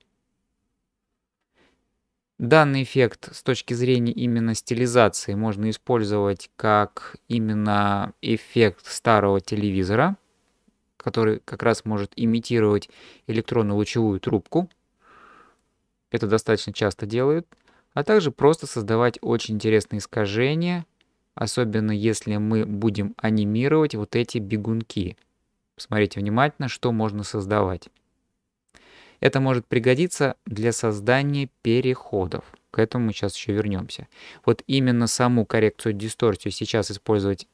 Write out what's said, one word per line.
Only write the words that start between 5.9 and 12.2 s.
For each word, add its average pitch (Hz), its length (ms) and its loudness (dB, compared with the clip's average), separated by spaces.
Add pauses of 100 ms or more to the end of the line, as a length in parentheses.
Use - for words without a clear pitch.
как - 600 0 (120)
именно 104 840 0 (100)
эффект 113 640 0
старого 101 540 2
телевизора, 104 760 0 (800)
который 110 480 -2
как - 180 -12
раз 117 220 0
может 104 320 -4
имитировать 113 760 0 (380)